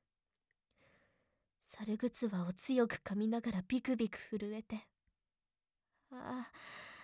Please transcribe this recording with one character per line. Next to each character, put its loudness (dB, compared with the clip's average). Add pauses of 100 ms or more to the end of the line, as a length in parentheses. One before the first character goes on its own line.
(1600)
猿 -2
ぐ 2
つ -2
わ 0
を 0
強 4
く -2
噛 -4
み 4
な 2
が 0
ら 2
ビ 2
ク 2
ビ 4
ク -10
震 -4
え -6
て。 -8 (1200)
あ -6 (540)